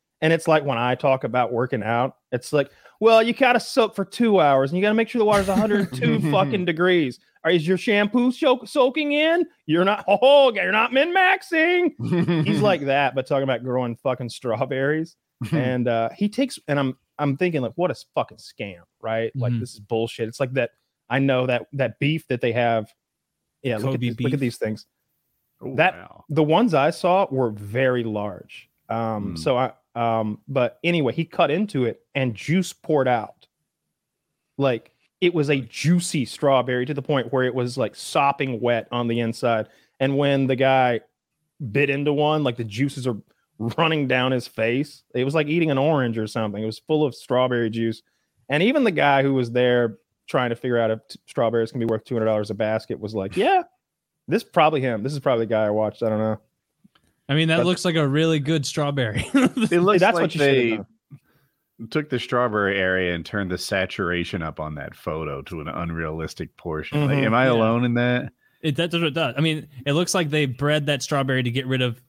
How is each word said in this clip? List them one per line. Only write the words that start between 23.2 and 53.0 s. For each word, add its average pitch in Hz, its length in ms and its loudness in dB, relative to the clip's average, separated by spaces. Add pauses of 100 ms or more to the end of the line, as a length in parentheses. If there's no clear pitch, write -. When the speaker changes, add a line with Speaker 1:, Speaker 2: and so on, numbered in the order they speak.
Speaker 1:
Yeah, 120 160 -4
look 113 100 -4
at 135 40 -2
Speaker 3:
Kobe 135 60 -2
Speaker 1:
these, 120 220 -4
look 131 140 -2
at 139 60 -2
Speaker 3:
beef. - 0 -
Speaker 1:
these 123 180 -4
things. 110 280 -6 (760)
Speaker 2:
Oh, 131 140 -10
Speaker 1:
That 165 200 2
Speaker 2:
wow. - 340 -20
Speaker 1:
the 156 140 2
ones 170 300 4
I 147 180 4
saw 185 400 0
were 131 200 0
very 117 520 -2
large. 104 640 -8 (220)
Um, 110 440 -4
Speaker 2:
Mm. 82 60 -10
Speaker 1:
so 123 180 0
I, 127 160 0 (220)
um, 113 520 -2
but 127 360 -2
anyway, 160 300 0
he 160 120 -4
cut - 240 0
into 156 360 -2
it 113 160 -4 (120)
and 127 220 -2
juice 175 380 -2
poured 139 340 0
out. 117 400 -2 (1120)
Like, 131 340 -2 (300)
it 175 120 4
was 151 160 0
a 147 120 2
juicy 156 640 -2
strawberry 127 600 0
to 143 80 -4
the 135 80 -6
point 127 320 -2
where 131 100 2
it 123 120 0
was, 123 220 -4
like, 113 180 -2
sopping 139 640 -2
wet 117 320 0
on 120 160 -2
the 117 120 0
inside. 113 480 -2 (320)
And 135 180 0
when 139 300 2
the 131 80 0
guy 131 460 2 (680)
bit 139 180 2
into 143 240 -2
one, 151 300 2
like, 123 140 -2
the 123 60 -6
juices 123 440 -4
are 113 100 -2 (600)
running 160 300 0
down 131 240 0
his 123 160 -2
face. 120 540 -4 (140)
It 123 80 0
was 139 100 -2
like 156 140 0
eating 160 240 0
an 135 80 0
orange 131 400 0
or 107 80 -4
something. 107 340 -6
It 110 60 -4
was 107 100 -8
full 156 260 -2
of 131 120 -2
strawberry 123 560 0
juice. 113 320 -4 (460)
And 147 120 2
even 262 220 2
the 220 80 2
guy 143 320 4
who 139 100 2
was 123 180 0
there 123 460 2 (300)
trying 123 240 0
to 113 40 -4
figure 123 220 -2
out 113 140 2
if 113 160 -4
t-, - 180 -20
strawberries 113 460 -2
can 123 80 -6
be 113 80 -2
worth 110 160 -2
two - 100 -10
hundred 113 140 0
dollars 107 240 0
a - 20 -8
basket 110 460 -4
was 107 160 -8